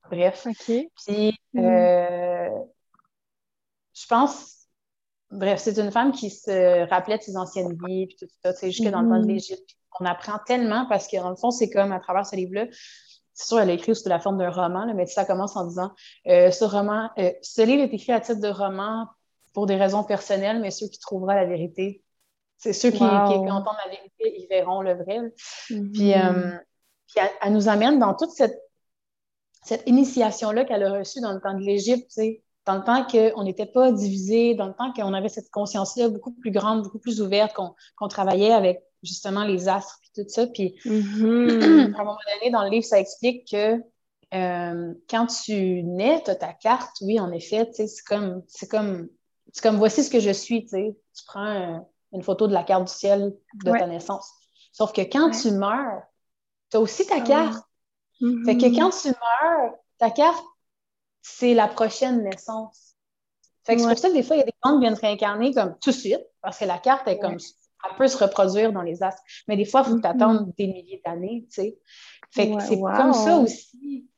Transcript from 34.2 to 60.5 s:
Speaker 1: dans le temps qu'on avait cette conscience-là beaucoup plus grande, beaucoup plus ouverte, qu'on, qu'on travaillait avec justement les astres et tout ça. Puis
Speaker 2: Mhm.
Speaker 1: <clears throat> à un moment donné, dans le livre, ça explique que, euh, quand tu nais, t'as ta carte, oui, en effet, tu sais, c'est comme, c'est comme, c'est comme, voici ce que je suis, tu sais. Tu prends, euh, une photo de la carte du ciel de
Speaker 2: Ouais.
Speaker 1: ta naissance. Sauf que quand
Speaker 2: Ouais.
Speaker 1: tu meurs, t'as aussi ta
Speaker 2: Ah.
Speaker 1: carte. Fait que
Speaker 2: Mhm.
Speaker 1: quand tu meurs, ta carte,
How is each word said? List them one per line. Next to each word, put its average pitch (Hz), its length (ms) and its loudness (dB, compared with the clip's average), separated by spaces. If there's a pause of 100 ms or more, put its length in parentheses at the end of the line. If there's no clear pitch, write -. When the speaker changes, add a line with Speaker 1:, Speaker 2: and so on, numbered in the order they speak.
Speaker 1:
dans 202 120 -4
le 190 60 -12
temps 247 200 -6
qu'on 202 200 -4
avait 196 160 -4
cette 214 220 -12
conscience-là 208 580 -2
beaucoup 214 220 -8
plus - 200 -8
grande, 208 320 0
beaucoup 196 160 -12
plus 214 220 -4
ouverte, 202 320 0
qu'on, 180 200 -8 (240)
qu'on 208 100 -8
travaillait 196 460 2
avec 185 280 2 (220)
justement 196 400 -6
les 190 240 -2
astres 196 320 -4 (180)
et 208 60 -8
tout 196 60 -12
ça. 233 180 -2
Puis 196 280 -6 (100)
Speaker 2:
Mhm. 220 600 2
Speaker 1:
<clears throat> 233 500 6
à 214 40 -6
un - 40 -2
moment 208 120 -8 (220)
donné, 240 120 0
dans 226 120 2
le 196 60 -2
livre, 220 160 0
ça 208 140 4
explique 240 520 -4
que, 214 280 0 (540)
euh, 175 600 -4 (160)
quand 233 180 0
tu 190 560 -2
nais, 196 400 0
t'as 196 120 -2
ta - 180 -10
carte, - 480 -2
oui, 208 180 0
en 180 120 -4
effet, 214 360 -4
tu 226 80 -20
sais, 214 120 -4
c'est - 180 -18
comme, 190 420 -4
c'est - 220 -16
comme, 196 400 -4 (420)
c'est - 100 -14
comme, 214 160 4
voici 214 260 4
ce - 60 -2
que 247 120 4
je 202 100 2
suis, 220 320 -2
tu - 60 -20
sais. 208 280 -4 (180)
Tu - 120 -20
prends, 202 180 -8
euh, 180 340 -6 (340)
une 185 100 -8
photo 196 240 0
de 202 60 2
la 175 100 2
carte 185 240 2
du - 60 -12
ciel 202 400 0 (300)
de 185 80 0
Speaker 2:
Ouais. 233 80 2
Speaker 1:
ta 180 80 -2
naissance. 170 420 -10 (420)
Sauf 214 220 -2
que 202 80 0
quand 285 300 2
Speaker 2:
Ouais. 226 100 -4
Speaker 1:
tu 226 100 0
meurs, 208 520 -2 (640)
t'as 220 100 2
aussi 226 280 0
ta 381 100 0
Speaker 2:
Ah. 262 40 0
Speaker 1:
carte. 269 440 2 (800)
Fait 247 120 4
que 247 100 4
Speaker 2:
Mhm. 240 100 6
Speaker 1:
quand 349 140 4
tu 311 180 -6
meurs, 254 640 0 (260)
ta 226 100 2
carte, 302 360 2 (760)